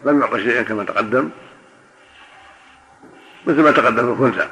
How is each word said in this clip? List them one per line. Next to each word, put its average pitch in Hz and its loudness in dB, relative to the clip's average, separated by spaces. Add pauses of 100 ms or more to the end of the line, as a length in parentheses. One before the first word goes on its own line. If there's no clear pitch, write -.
لم 143 2
يعط 113 -2
شيئاً 117 0
كما 107 -6
تقدم، 120 -2 (2250)
مثل 156 2
ما 151 6
تقدم 120 0
في 117 -2
الخنثى. 113 -2